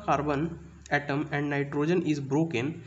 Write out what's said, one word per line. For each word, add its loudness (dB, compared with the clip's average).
carbon 2
atom 0
and -2
nitrogen 2
is 2
broken, 2